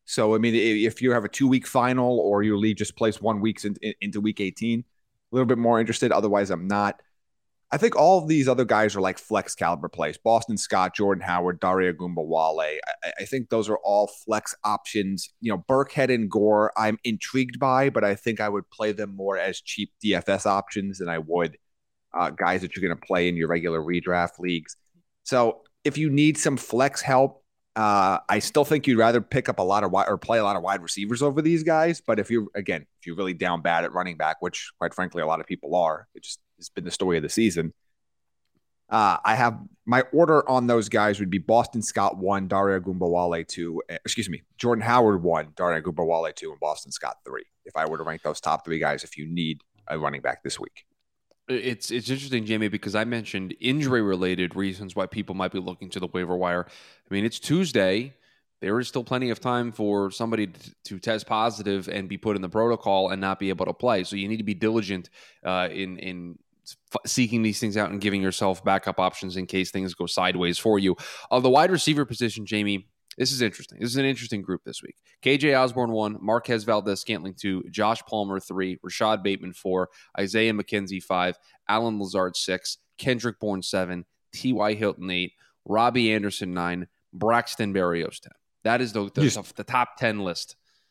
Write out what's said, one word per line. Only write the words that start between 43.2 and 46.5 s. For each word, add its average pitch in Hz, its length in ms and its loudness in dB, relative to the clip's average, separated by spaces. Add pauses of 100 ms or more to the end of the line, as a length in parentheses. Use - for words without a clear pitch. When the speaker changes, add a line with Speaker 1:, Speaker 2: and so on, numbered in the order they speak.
Speaker 1:
two, 85 400 -6
eh, 82 160 -10
excuse 101 240 -4
me, 78 140 -10 (160)
Jordan 120 240 0
Howard 110 400 4
one, 78 340 0
Dare 87 240 0
Ogunbowale 82 540 -2
two, 80 160 -10